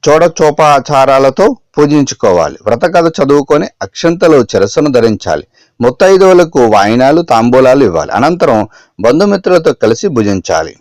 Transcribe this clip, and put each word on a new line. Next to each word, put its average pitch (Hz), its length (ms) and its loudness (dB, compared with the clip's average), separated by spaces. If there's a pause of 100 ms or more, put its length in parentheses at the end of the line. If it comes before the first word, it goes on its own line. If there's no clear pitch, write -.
చూడచోపాచారాలతో 147 1500 0 (220)
పూజించుకోవాలి. 110 880 -2
వ్రతకథ 165 420 0
చదువుకొని 147 600 -2 (140)
అక్షంతలు, 165 720 0
శిరస్సును 117 400 -2
ధరించాలి. 104 560 -2 (340)
ముత్తైదువులకు 175 840 2
వాయినాలు, 117 560 2
తాంబూలాలు 127 640 2
ఇవ్వాలి. 80 280 -2
అనంతరం 127 560 -2 (340)
బంధుమిత్రులతో 170 720 0
కలిసి 113 340 -2
భుజించాలి. 98 720 -4